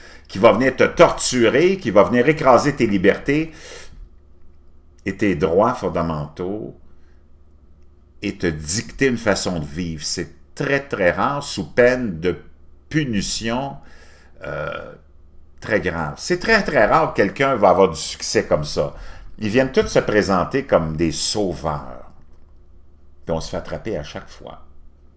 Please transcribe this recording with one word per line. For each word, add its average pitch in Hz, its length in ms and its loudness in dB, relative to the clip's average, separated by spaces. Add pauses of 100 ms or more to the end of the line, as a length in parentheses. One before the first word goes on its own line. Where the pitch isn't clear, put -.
(280)
qui - 120 -10
va 110 140 8
venir 127 220 2
te 120 80 4
torturer, 131 960 4
qui 117 140 -4
va 101 100 6
venir 120 260 4
écraser 143 480 4
tes 117 120 0
libertés 107 640 0 (1500)
et 98 100 -6
tes 101 200 0
droits 92 400 2
fondamentaux 87 1000 -4 (1500)
et 101 120 -6
te 95 120 -4
dicter 78 580 -4
une 120 140 0
façon 95 400 -2
de 76 60 -6
vivre. 80 380 -8
C'est - 300 -6 (220)
très, 139 240 -2
très 101 320 0
rare, 123 320 -2
sous - 220 -8
peine 123 540 2
de 85 180 -2 (520)
punition, 131 880 -4 (640)
euh, 76 500 -8 (680)
très 110 180 0
grave. 82 380 -4
C'est 180 220 -2
très, 220 240 2
très 127 240 2
rare 147 260 2
que - 40 -6
quelqu'un 135 380 2
va 101 140 6
avoir 90 200 6
du 80 60 -6
succès - 520 -4
comme 76 180 0
ça. 73 300 -4 (420)
Ils 107 120 -4
viennent 127 220 2
tous 214 160 2
se - 120 2
présenter 98 640 0
comme 80 340 2
des 82 140 0
sauveurs. 73 960 -4 (1160)
Puis 85 100 -2
on 80 60 -4
se - 100 -10
fait 92 60 -6
attraper 85 380 -8
à 76 80 -6
chaque 95 240 -14
fois. - 380 -18 (520)